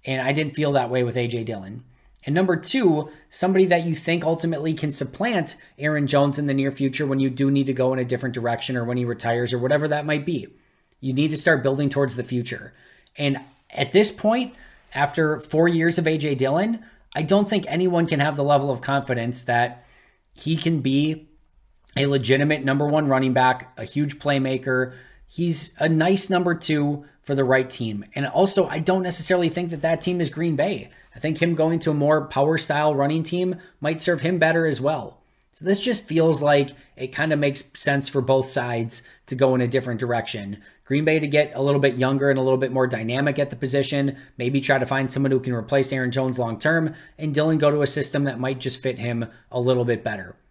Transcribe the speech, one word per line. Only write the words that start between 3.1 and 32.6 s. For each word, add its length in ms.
somebody 380
that 180
you 100
think 300
ultimately 500
can 160
supplant 640
Aaron 300
Jones 320
in 60
the 80
near 180
future 340
when 140
you 100
do 220
need 140
to 60
go 200
in 80
a 40
different 300
direction 420
or 80
when 120
he 80
retires 480
or 80
whatever 260
that 200
might 200
be. 220
You 140
need 180
to 60
start 260
building 260
towards 280
the 80
future. 500
And 220
at 200
this 180
point, 420
after 420
four 300
years 280
of 120
A 100
J 160
Dillon, 500
I 80
don't 260
think 200
anyone 380
can 120
have 160
the 80
level 280
of 100
confidence 640
that 420
he 220
can 240
be 480
a 100
legitimate 580
number 240
one 180
running 260
back, 440
a 80
huge 340
playmaker. 760
He's 500
a 100
nice 400
number 280
two 480
for 140
the 80
right 260
team. 340
And 100
also, 400
I 140
don't 240
necessarily 440
think 220
that 120
that 180
team 200
is 100
Green 260
Bay. 340
I 60
think 200
him 140
going 260
to 120
a 20
more 320
power 320
style 340